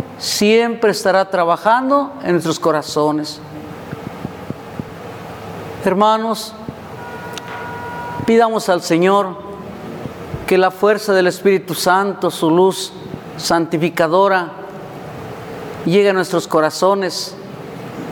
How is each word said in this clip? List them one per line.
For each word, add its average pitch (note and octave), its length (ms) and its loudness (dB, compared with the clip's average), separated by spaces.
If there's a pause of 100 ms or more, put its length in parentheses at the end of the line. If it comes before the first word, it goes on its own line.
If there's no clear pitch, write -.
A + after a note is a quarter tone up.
(200)
siempre A3+ 720 4
estará F#3+ 360 2
trabajando B3+ 840 2 (100)
en F3 100 2
nuestros D#3+ 260 2
corazones. D3+ 800 0 (2500)
Hermanos, G#3+ 720 2 (1700)
pidamos A3+ 420 4
al F3+ 140 2
Señor F#3 540 2 (1080)
que E3+ 140 4
la F#3 100 6
fuerza G#3 440 2
del F#3 120 6
Espíritu F3+ 480 2
Santo, F3+ 560 2
su D#3 220 2
luz F#3 420 4 (440)
santificadora, E3+ 1120 2 (1300)
llegue G3+ 240 6
a G3 40 6
nuestros F3 340 0
corazones, F3+ 840 2 (800)